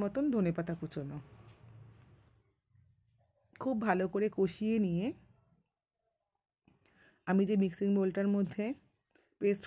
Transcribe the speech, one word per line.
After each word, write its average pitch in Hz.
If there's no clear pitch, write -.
মতন 202
ধনেপাতা 170
কুচোনো। 147
খুব 262
ভালো 185
করে 208
কষিয়ে 214
নিয়ে 175
আমি 190
যে 214
মিক্সিং 190
বোলটার 196
মধ্যে 202
পেস্ট 202